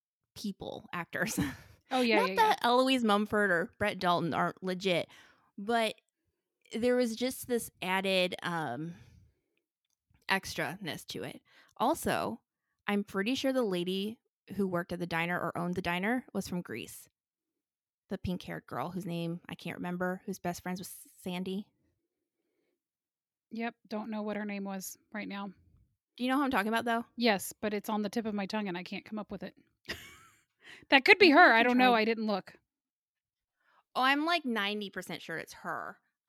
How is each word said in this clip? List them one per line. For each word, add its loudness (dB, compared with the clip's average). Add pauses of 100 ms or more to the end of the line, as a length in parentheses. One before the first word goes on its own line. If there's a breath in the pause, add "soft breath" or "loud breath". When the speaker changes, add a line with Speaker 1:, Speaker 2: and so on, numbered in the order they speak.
(360)
Speaker 1:
people, -10
actors. -4
<laughs> -4 (420 loud breath)
Speaker 2:
Oh, 2
yeah, 4
Speaker 1:
Not 6
Speaker 2:
yeah, 2
yeah. -4
Speaker 1:
that 4
Eloise 4
Mumford 4
or 0
Brett -2
Dalton 2
aren't -2
legit, -2 (480 soft breath)
but 0 (800)
there 2
was 2
just -4
this -2 (120)
added, 0
um, -4 (1300 soft breath)
extraness -4
to -10
it. -12 (360 soft breath)
Also, -2 (480)
I'm 0
pretty -2
sure -2
the 0
lady -4 (380)
who -2
worked -4
at -10
the -4
diner -2
or -4
owned -4
the -4
diner -2
was -4
from -6
Grease. -12 (1000)
The -6
pink-haired -10
girl -6
whose -8
name -6
I -12
can't -12
remember, -4
who's -8
best -8
friends -6
with -12
S-, -18 (120)
Sandy. -8 (1800)
Speaker 2:
Yep, -6 (120)
don't -6
know -4
what -4
her -4
name -6
was -8 (160)
right -8
now. -8 (680)
Speaker 1:
Do -4
you 2
know 4
who 4
I'm 2
talking 2
about, 0
though? 0 (100)
Speaker 2:
Yes, 2
but -4
it's -6
on 0
the -2
tip -4
of -4
my -2
tongue -4
and -6
I -8
can't -10
come -10
up -12
with -10
it. -14 (320)
<laughs> -10 (920 loud breath)
That 6
could 8
be 10
Speaker 1:
Maybe 10
Speaker 2:
her, 12
Speaker 1:
you 8
Speaker 2:
I 8
Speaker 1:
can 6
Speaker 2:
don't 4
know, 8
Speaker 1:
try 6
Speaker 2:
I 4
didn't 0
look. -4 (1400)
Speaker 1:
Oh, 0
I'm, 4
like, 2
ninety -2
percent -10
sure -8
it's -12
her. -8 (320)